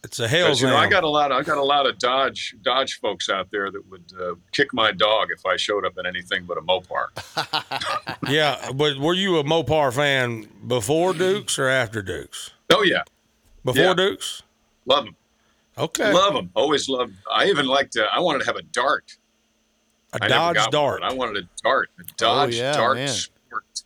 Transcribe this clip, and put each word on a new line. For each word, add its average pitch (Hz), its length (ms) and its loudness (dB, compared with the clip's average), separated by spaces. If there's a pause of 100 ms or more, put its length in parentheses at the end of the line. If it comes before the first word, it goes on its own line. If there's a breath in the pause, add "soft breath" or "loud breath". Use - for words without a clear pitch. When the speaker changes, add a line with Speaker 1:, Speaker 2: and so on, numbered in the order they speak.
Speaker 1:
It's - 160 -12
a 120 40 0
Speaker 2:
But, 151 380 2
you 135 60 4
know, 127 100 4
I 165 100 6
Speaker 1:
Hellzam. - 40 -2
Speaker 2:
got 185 120 4
a 156 60 0
lot 147 220 2
of, 127 60 2
I 143 60 0
got 151 140 0
a 139 60 0
lot 139 220 4
of 107 120 0
Dodge, 123 640 -2
Dodge 127 380 0
folks 101 300 -4
out 95 220 -2
there 98 200 -2
that 95 180 -14
would, 92 140 -20 (180)
uh, 87 140 -6 (180)
kick - 200 0
my 110 180 2
dog 101 400 2
if - 140 -10
I 92 120 2
showed 101 280 -2
up 90 120 -4
in 90 80 -10
anything 90 400 -6
but 87 120 -6
a 80 40 -6
Mopar. 90 460 -2 (300)
Speaker 1:
<laughs> - 920 -6
Yeah, 143 440 0
but 143 260 0
were 160 140 0
you 185 240 0
a 147 60 0
Mopar 147 500 0
fan 127 540 0 (200)
before 151 460 0
Dukes 185 440 -2
or 135 100 0
after 117 340 0
Dukes? 82 500 -10 (180)
Speaker 2:
Oh, 208 140 4
yeah. 117 200 2 (600)
Speaker 1:
Before 127 200 2
Speaker 2:
Yeah. 185 100 4
Speaker 1:
Dukes? 190 500 -2 (420)
Speaker 2:
Love 131 220 0
'em. 85 80 -20 (640)
Speaker 1:
Okay. 185 360 0
Speaker 2:
Love 190 220 4
'em. 90 200 -6
Always 135 340 0
loved. 123 240 -2 (180)
I 113 160 2
even 147 180 2
liked, 131 320 0
uh, 110 140 2
I 117 80 0
wanted 156 200 0
to 110 60 -4
have 113 120 -2
a 92 40 -10
Dart. 127 560 -4 (960)
Speaker 1:
A - 100 -6
Speaker 2:
I 104 40 0
never - 20 0 (100)
Speaker 1:
Dodge 170 160 2
Speaker 2:
got 107 100 2
one, 110 60 -2
Speaker 1:
Dart. 135 300 0
Speaker 2:
but 104 100 -2
I - 40 -6
wanted 107 280 -4
a 87 40 -18 (160)
Dart. 120 260 0 (100)
A - 20 -20
Speaker 3:
Oh, - 40 -20 (120)
Speaker 2:
Dodge 120 380 2
Speaker 3:
yeah, 131 180 -2
Speaker 2:
Dart 127 240 2
Speaker 3:
man. 139 120 -4
Speaker 2:
Sport. - 760 -10